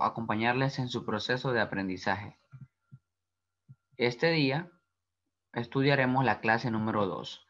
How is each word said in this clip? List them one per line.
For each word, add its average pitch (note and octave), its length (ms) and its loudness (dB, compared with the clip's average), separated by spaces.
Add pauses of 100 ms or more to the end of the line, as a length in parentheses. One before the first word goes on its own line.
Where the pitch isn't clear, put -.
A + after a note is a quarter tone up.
acompañarles A#2 720 0
en B2+ 100 -2
su A#2 160 -4
proceso B2 500 -2
de A2+ 80 2
aprendizaje. G2 760 -4 (1600)
Este B2 320 2
día D#3 400 2 (840)
estudiaremos C3 720 2
la A2 180 2
clase A#2 280 2
número A2 380 0
dos, B1+ 420 -8